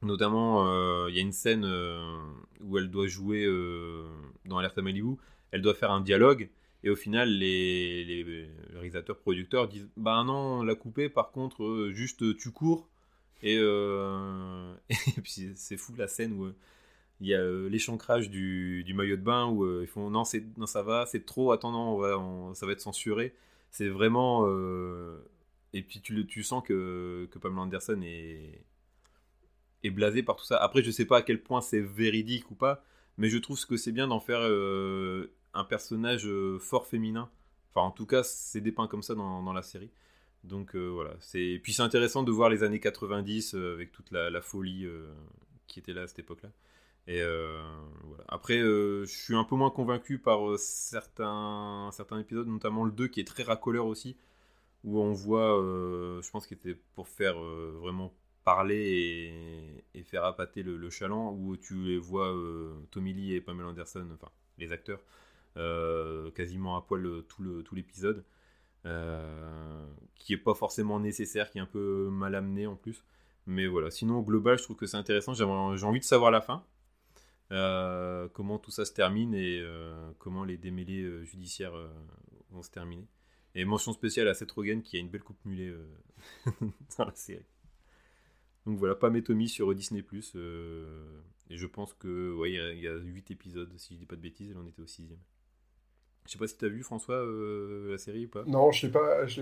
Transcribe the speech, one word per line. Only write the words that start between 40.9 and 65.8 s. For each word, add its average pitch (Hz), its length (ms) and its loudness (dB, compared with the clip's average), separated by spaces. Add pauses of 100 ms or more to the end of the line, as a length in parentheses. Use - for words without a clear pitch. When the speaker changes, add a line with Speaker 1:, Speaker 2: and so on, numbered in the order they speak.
Speaker 1:
C'est... 90 420 -2
puis 107 120 -4
c'est 123 100 2
intéressant 120 400 4
de 120 80 2
voir 113 180 8
les 107 140 4
années 104 160 2
quatre-vingt-dix, 104 760 -2
euh, 90 220 -4
avec 85 160 -10
toute - 180 -20
la, 85 220 0
la 87 100 -2
folie, 95 440 -6
euh, 80 260 -10 (560)
qui - 100 -18
était 92 160 -10
là 90 100 -8
à 90 40 -8
cette - 100 -20
époque-là. 87 320 -14 (560)
Et, 87 160 -2
euh, 82 400 -2 (440)
voilà. 76 240 -16
Après, 117 280 0
euh, 104 480 4
je 95 100 -10
suis - 200 -4
un 113 80 4
peu 123 120 0
moins 135 140 6
convaincu 123 480 -2
par, 104 320 4
euh, 104 80 2
certains, 104 1300 -6
certains 104 280 -10
épisodes, 113 280 -4
notamment 110 360 0
le 113 80 4
deux 120 160 0
qui 127 120 -6
est 95 80 -4
très - 160 -6
racoleur 117 420 0
aussi, 113 300 -6 (680)
où 104 160 0
on 104 140 4
voit, 104 480 6
euh, 90 600 -2
je - 80 -16
pense 107 160 -8
qu'il 92 100 -14
était 90 220 -8 (160)
pour 92 120 -12
faire, 92 320 0
euh, 82 400 -8
vraiment 90 320 -6 (320)
parler 92 880 4 (600)
et, 90 60 -16
et 90 40 -16
faire 90 220 -2
appâter 92 380 -4
le, 90 140 -6
le 85 120 -10
chaland, 104 420 -4
où 95 260 -6
tu - 260 -12
les 90 160 0
vois, 92 340 0
euh, 82 400 -6 (160)
Tommy 95 240 -4
Lee 95 220 -2
et 90 60 0
Pamela 87 280 -8
Anderson, 87 360 -12 (100)
enfin - 140 -18 (280)
les 82 140 -10
acteurs, 95 280 -8 (560)
euh, 82 760 -2